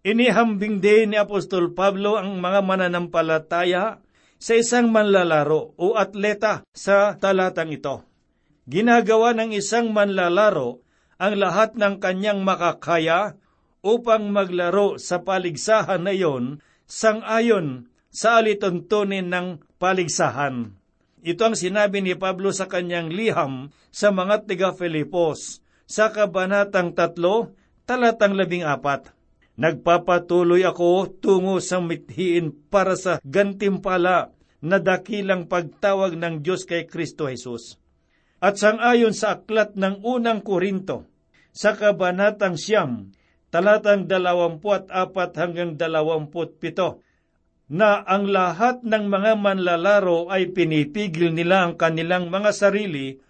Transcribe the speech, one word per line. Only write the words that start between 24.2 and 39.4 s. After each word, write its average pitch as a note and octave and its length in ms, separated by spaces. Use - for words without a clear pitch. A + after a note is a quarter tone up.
taga-Filipos E3+ 1120
sa G#3+ 240
kabanatang G3 880
tatlo, F3 560
talatang A3+ 480
labing F3 320
apat. C#3 480
"Nagpapatuloy F3 1040
ako F3+ 560
tungo F#3+ 400
sa F#3 240
mithiin E3+ 720
para F#3+ 240
sa F3+ 320
gantimpala F#3 1040
na F3+ 160
dakilang F#3+ 720
pagtawag F#3+ 640
ng E3 300
Diyos F3+ 240
kay E3+ 180
Kristo D#3+ 400
Jesus." A#2+ 560
At G3 160
sang-ayon A3 560
sa G3+ 240
aklat G#3 400